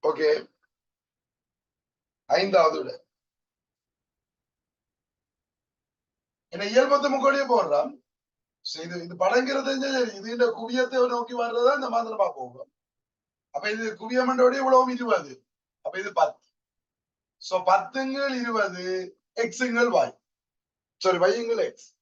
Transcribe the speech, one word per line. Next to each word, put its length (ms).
ஓகே, 260
ஐந்தாவது 480
விட. 120
ஏன்னா 200
இயல்பத்து 360
முக்கோணியே 440
போடுறான். 380
So, 180
இது, 200
இது 120
படங்கிறது 500
தெரிஞ்சா 260
சரி, 240
இது 160
இந்த 140
குவியத்தை 540
நோக்கி 200
வர்றதா 400
இந்த 160
மாதிரமா 460
போகும். 360
அப்ப 160
இது 140
குவியம் 300
என்றோடய 320
இவ்வளவும் 320
இருபது. 380
அப்ப 140
இது 140
பத்து. 320
So, 180
பத்துங்கள் 680
இருபது, 440
எக்ஸுங்கள் 540
வாய். 260
சாரி, 160
வையுங்கள் 500
எக்ஸ். 220